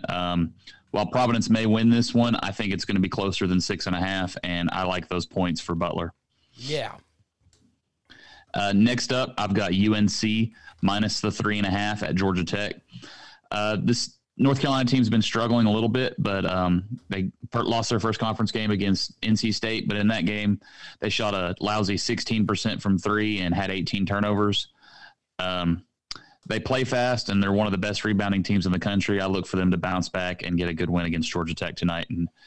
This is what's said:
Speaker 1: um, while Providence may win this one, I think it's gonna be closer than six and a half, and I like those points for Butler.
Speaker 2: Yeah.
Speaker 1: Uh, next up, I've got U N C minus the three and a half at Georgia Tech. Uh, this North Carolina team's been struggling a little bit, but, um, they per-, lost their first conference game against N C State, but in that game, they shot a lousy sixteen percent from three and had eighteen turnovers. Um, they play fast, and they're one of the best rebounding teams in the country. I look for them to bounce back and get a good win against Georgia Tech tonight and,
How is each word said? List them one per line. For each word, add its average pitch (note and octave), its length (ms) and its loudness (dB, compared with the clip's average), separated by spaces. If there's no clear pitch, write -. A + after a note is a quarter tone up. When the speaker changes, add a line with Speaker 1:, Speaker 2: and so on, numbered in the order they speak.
Speaker 1:
um, F2 420 0
while G2+ 160 0
Providence A#2+ 420 2
may A2+ 160 4
win A2+ 240 4
this A#2 240 4
one, A#2 220 4
I - 160 -4
think G2+ 200 -4
it's F2 140 -4
gonna G2+ 140 0
be F#2 100 2
closer G2 380 0
than F#2 120 4
six F#2+ 280 -2
and F#2 80 -2
a F2+ 40 -2
half, F#2+ 440 -4
and F2 280 -2
I F#2 120 -2
like F2+ 240 -2
those F2 180 -4
points F2 340 -2
for - 140 -6
Butler. E2 400 -4
Speaker 2:
Yeah. C3 400 -6
Speaker 1:
Uh, G2+ 220 0
next A#2+ 360 4
up, B2+ 280 0
I've G2+ 160 0
got G2 180 0
U G#2+ 220 4
N G#2 120 2
C A2 460 0
minus G2+ 360 0
the G#2 120 0
three G#2 260 -2
and G#2 80 -2
a F#2 60 -2
half G#2 320 -2
at - 100 -4
Georgia F#2 300 0
Tech. G2+ 320 -4
Uh, G#2 320 -2
this - 360 0
North C3+ 220 4
Carolina C3+ 280 2
team's B2 220 4
been A2 140 4
struggling A#2 420 2
a G#2 60 4
little A2+ 180 2
bit, B2+ 300 0
but, G2 260 0
um, F2+ 380 2
they F#2+ 220 -2
per-, A#2 140 -2
lost A2+ 260 0
their A2+ 100 2
first A2 200 0
conference A2 320 0
game A2 180 -2
against G2 440 0
N A2 120 2
C A2 160 0
State, A2 360 -2
but G#2 100 -2
in G#2 120 2
that G#2 160 0
game, G#2 360 0
they G#2+ 100 -2
shot G#2 240 0
a F#2 260 -2
lousy G#2 380 0
sixteen - 480 0
percent G#2+ 340 -2
from G2 200 2
three G#2+ 400 0
and F2 160 0
had F#2+ 160 0
eighteen F#2+ 340 -2
turnovers. G2+ 600 0
Um, F2+ 460 -2
they A2 120 -2
play C3 240 0
fast, B2 460 0
and G2+ 120 2
they're G2 120 2
one G#2 140 2
of G2+ 40 -2
the G2 60 0
best G2+ 260 -4
rebounding G2+ 380 2
teams F#2+ 240 0
in F#2 60 2
the F2+ 80 0
country. G2+ 420 0
I F#2+ 60 0
look F#2+ 180 0
for - 120 -4
them F#2 120 4
to F2+ 80 4
bounce F#2 320 -2
back F2+ 320 -4
and F2 160 -2
get F2 100 0
a E2+ 60 -2
good E2 160 -2
win E2+ 160 0
against E2 260 -2
Georgia E2+ 220 -4
Tech E2 220 -6
tonight E2+ 340 -2
and, E2+ 180 -2